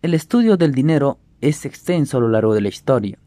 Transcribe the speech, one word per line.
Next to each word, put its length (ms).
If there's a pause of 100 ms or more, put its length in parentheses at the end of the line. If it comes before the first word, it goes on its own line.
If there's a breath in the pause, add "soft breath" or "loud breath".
El 120
estudio 460
del 160
dinero 440 (220)
es 240
extenso 540
a 20
lo 80
largo 240
de 80
la 80
historia 580